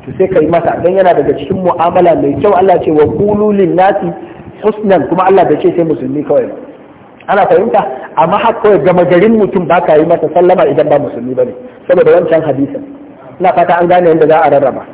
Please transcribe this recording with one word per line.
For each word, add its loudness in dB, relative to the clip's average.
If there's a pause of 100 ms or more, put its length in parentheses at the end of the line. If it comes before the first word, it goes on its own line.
to -14
sai 0
ka 0
yi 0
masa, -2
don 0
yana 2
daga 0
cikin -6
mu'amala 0
mai -2
kyau. 2
Allah 2
ce, -2
"Wa 2
qulu -2
lin 0
nasi 0 (560)
husnan," 0
kuma 0
Allah 4
bai 0
ce 0
sai 0
musulmi -4
kawai 0
ba. -12 (760)
Ana 2
fahimta? 0 (340)
Amma 0
har -2
kawai 2
gama 2
garin 2
mutum -2
ba 2
ka 2
yi 4
masa 0
sallama 2
idan 0
ba 2
musulmi -6
ba 0
ne, -6 (360)
saboda 4
wancan 0
hadisin. -4 (560)
Ina 2
fata 0
an 2
gane 2
yadda 2
za 4
a 2
rarraba. 0 (120)